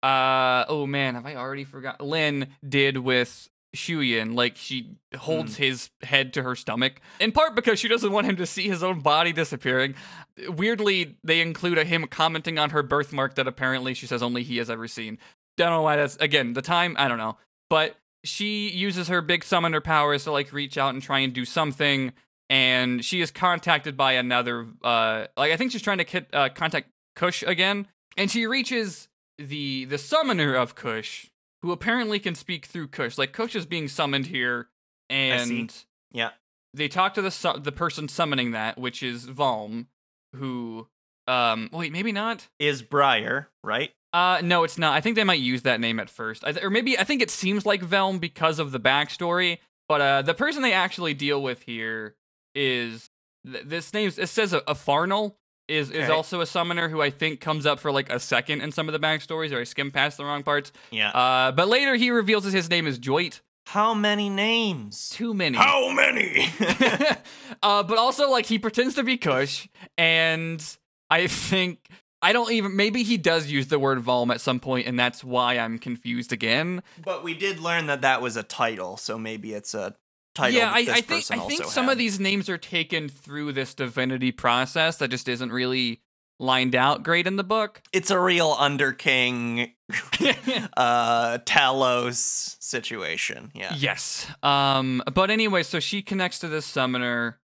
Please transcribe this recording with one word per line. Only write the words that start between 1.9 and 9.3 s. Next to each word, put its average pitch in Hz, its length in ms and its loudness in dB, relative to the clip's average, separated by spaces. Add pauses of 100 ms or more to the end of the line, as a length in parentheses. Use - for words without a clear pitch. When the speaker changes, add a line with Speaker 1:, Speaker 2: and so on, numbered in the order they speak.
Speaker 1:
Lin 143 480 -2 (180)
did 139 320 2
with 127 500 0 (260)
Shuyin. 120 600 0
Like, 120 220 2
she 127 340 -10 (260)
holds 151 400 -4
Speaker 2:
Hmm. 143 60 0
Speaker 1:
his 131 260 -2 (140)
head 135 300 0
to 135 100 -2
her 127 120 -4
stomach, 123 460 -2 (180)
in 220 120 2
part 302 240 2
because 226 240 2
she 233 80 -2
doesn't 220 240 2
want 202 160 2
him 196 80 2
to 175 100 -4
see 185 220 -4
his 180 160 -2
own 185 160 0
body 156 340 4